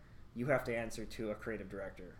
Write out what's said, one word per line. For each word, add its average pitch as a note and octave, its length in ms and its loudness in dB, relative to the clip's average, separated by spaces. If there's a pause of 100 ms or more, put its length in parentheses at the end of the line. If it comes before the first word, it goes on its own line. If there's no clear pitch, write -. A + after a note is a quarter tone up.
(340)
you A#2+ 140 0
have C3 160 8
to A#2 120 2
answer A2+ 300 0
to G#2+ 260 0
a G#2 40 2
creative G2+ 340 -2
director F#2+ 500 -6